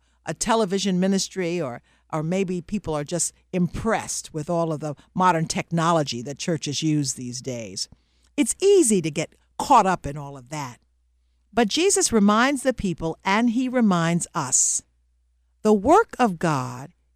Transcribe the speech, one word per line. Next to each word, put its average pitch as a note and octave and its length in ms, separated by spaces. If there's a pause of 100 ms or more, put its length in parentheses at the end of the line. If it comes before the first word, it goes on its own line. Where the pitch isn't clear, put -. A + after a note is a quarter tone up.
(260)
a D#3+ 80
television G3 680
ministry, F#3 580
or, B2+ 220 (320)
or D#3 100
maybe F3+ 380
people F3 320
are D3 100
just E3 300 (180)
impressed - 840
with D3+ 160
all E3+ 220
of D3+ 80
the D3 160 (180)
modern F3 340
technology D#3+ 760
that C3+ 160
churches D3+ 440
use D3+ 320
these B2 280
days. A2+ 480 (480)
It's - 240
easy E4 400
to D#3 100
get D3+ 220 (260)
caught A#3+ 260
up F3+ 220
in C#3+ 100
all C#3 200
of B2 120
that. C#3 300 (720)
But A3+ 160
Jesus F#4 460
reminds A3+ 500
the C4 100
people, E3 520
and G#3+ 240
he B3+ 180
reminds F3 680
us, - 500 (760)
the G#3+ 120
work C#4+ 440
of G3 220
God C3 540 (220)